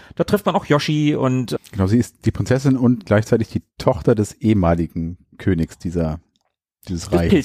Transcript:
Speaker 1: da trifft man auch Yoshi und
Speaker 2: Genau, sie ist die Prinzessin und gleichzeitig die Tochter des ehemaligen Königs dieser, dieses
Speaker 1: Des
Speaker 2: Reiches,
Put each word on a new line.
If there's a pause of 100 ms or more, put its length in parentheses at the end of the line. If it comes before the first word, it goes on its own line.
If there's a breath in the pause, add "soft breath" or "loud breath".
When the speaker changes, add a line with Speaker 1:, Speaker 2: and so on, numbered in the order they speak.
(160 loud breath)
Speaker 1:
da
trifft
man
auch
Yoshi
und (140)
Speaker 2:
Genau,
sie
ist
die
Prinzessin
und
gleichzeitig
die (140)
Tochter
des
ehemaligen (200)
Königs
dieser, (680)
dieses
Speaker 1:
Des
Speaker 2:
Reiches, (160)